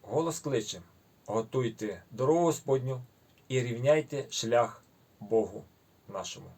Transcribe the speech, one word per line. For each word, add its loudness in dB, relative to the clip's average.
«Голос -2
кличе, -4
готуйте -4
дорогу 2
Господню 0
і 2
рівняйте 2
шлях 2
Богу 0
нашому». -10